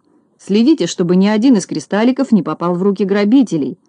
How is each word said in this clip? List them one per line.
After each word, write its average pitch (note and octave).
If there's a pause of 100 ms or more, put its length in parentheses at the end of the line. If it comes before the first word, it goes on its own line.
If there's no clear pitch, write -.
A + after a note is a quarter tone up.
(380)
Следите, A3+
чтобы F3
ни F#3+
один A3
из F#3
кристалликов A3+
не F#3+
попал E3+
в F3
руки G3+
грабителей, G3+